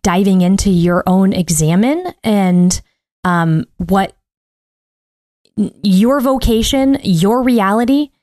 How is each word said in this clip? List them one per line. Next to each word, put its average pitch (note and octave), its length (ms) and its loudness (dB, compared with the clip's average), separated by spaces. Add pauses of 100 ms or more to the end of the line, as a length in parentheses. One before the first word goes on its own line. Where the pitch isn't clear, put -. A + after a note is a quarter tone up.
diving F#3+ 400 2
into F#3+ 280 2
your F3 380 0
own F#3+ 260 2
examine F3+ 800 -2 (100)
and, F3+ 560 0 (440)
um, E3 420 -2 (120)
what F#3+ 380 -4 (1400)
n-, G3+ 140 -4 (100)
your G#3 380 2
vocation, C4+ 840 0
your G3 380 0
reality, A#3+ 680 0 (120)